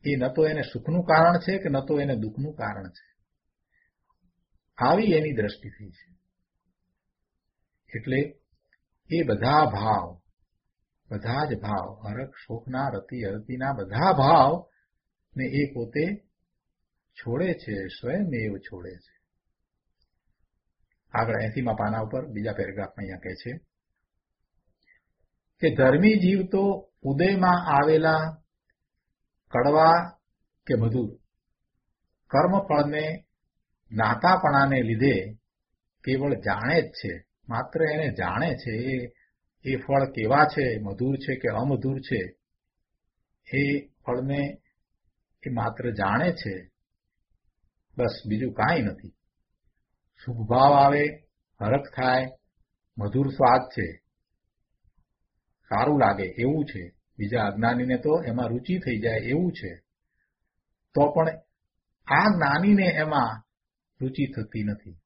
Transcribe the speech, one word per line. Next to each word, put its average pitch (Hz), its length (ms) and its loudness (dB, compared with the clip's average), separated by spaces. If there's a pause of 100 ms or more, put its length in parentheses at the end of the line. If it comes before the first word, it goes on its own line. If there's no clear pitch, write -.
એ 143 120 0
ન 127 120 0
તો 156 180 2
એને 151 160 -2
સુખનું - 400 -4
કારણ 165 360 6
છે 190 200 -2
કે 185 100 -4
ન 135 120 0
તો 147 200 -2
એને 139 160 -2
દુઃખનું 120 380 -6
કારણ 104 340 -8
છે. - 180 -20 (1700)
આવી 180 340 2
એની 151 200 2
દ્રષ્ટિ 104 360 -4
થઈ 101 220 -18
છે. - 160 -20 (1900)
એટલે 127 280 -4 (920)
એ 165 120 0
બધા 139 420 2
ભાવ, 101 420 -2 (1040)
બધા 123 400 -4
જ - 100 -2
ભાવ, 101 340 -6
હરખ, 113 400 -12
શોકના, 127 540 -8
રતિ, 110 340 -10
અરતિના 123 500 -6
બધા 113 400 0
ભાવ 139 400 6 (840)
ને 131 80 -4
એ 135 180 0 (120)
પોતે 123 300 -4 (1120)
છોડે 156 380 -4
છે, 110 200 -10 (140)
સ્વયંમેવ 123 680 -4
છોડે 92 380 -16
છે. - 180 -20 (2000)
આગળ 113 280 -2
એંસીમા 117 300 -2
પાના 110 280 -2
ઉપર 127 260 -6
બીજા 104 260 -6
પેરેગ્રાફમાં 98 520 -8
અહીંયા 95 140 -12
કહે 92 160 -12
છે 120 180 -12 (2000)
કે 165 120 4
ધર્મી 151 400 6
જીવ 185 320 4
તો 196 180 0 (380)
ઉદયમાં 180 640 2
આવેલા 156 580 4 (1300)
કડવા 156 440 6 (680)
કે 131 80 0
મધુર 113 360 0 (1200)
કર્મફળને 151 760 2 (840)
જ્ઞાતાપણાને 135 920 2
લીધે 113 340 2 (880)
કેવળ 135 300 0
જાણે 113 480 0
જ - 80 -6
છે, - 220 -10 (360)
માત્ર 117 340 -6
એને 151 320 0
જાણે 98 400 -2
છે. 113 180 -8 (160)
એ, 131 80 -4 (680)
એ 135 120 -4
ફળ 139 280 0
કેવા 135 400 2
છે, 143 220 -2 (160)
મધુર 120 340 -4
છે 135 180 -6
કે 123 140 -4
અમધુર 131 520 -2
છે, 117 200 -4 (1300)
એ 139 140 0 (240)
ફળને 135 560 -4 (1000)
એ - 80 -10
માત્ર 113 400 -4
જાણે 107 420 0
છે, 104 220 -8 (1400)
બસ 120 180 -2 (120)
બીજું 107 260 -4
કાંઈ 143 300 0
નથી. - 320 -8 (1040)
શુભ 120 300 -10
ભાવ 131 240 6
આવે, 143 320 6 (560)
હરખ 120 360 0
થાય, 127 300 0 (720)
મધુર 120 300 0
સ્વાદ 127 400 4
છે, 98 180 -6 (1800)
સારું 131 300 2
લાગે 98 260 2 (120)
એવું 143 260 0
છે, 104 180 -10 (360)
બીજા 110 220 -2
અજ્ઞાનીને 120 560 0
તો 151 160 0 (100)
એમાં 120 260 -4
રુચિ 123 300 -4
થઈ 120 220 -4
જાય 113 200 -2
એવું 147 320 0
છે, 90 200 -12 (1200)
તો 143 160 4
પણ 165 180 2 (800)
આ 160 180 4
જ્ઞાનીને 185 600 4
એમાં 151 560 0 (580)
રુચિ 131 320 -4
થતી 110 300 -8
નથી. 101 440 -8